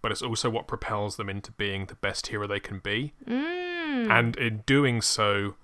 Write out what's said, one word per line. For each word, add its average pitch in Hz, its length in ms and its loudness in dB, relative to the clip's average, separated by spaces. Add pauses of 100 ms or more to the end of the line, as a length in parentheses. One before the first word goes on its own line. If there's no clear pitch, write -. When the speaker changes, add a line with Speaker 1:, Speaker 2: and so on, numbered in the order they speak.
Speaker 1:
but 110 80 0
it's 101 120 -2
also 117 280 0
what 113 160 -2
propels 104 500 -2
them 101 140 -4
into 101 220 -8
being 98 340 -2
the - 80 -14
best - 320 -4
hero 104 220 -4
they 101 100 0
can 95 220 -8
be. 117 320 -2 (160)
Speaker 2:
Mm. 311 840 -2
Speaker 1:
And 117 260 6
in 110 300 -2
doing 135 340 6
so 101 640 2